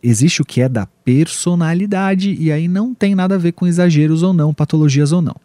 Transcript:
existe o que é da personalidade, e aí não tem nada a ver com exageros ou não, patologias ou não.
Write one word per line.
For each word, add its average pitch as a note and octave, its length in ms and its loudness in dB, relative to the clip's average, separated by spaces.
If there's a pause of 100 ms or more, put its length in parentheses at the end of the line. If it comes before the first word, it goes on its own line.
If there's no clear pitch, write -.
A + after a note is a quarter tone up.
existe B2 400 2
o - 20 0
que - 160 -4
é B2+ 80 2
da A#2 180 -4
personalidade, F3+ 1500 -2
e D#3 140 0
aí D#3+ 160 -2
não G#3+ 260 -2
tem G3+ 200 -2
nada F#3 220 0
a - 20 0
ver E3+ 140 -2
com F3+ 140 -4
exageros E3 560 2
ou F#3+ 100 2
não, D#3 200 2
patologias D3 600 2
ou F3 100 0
não. - 220 -4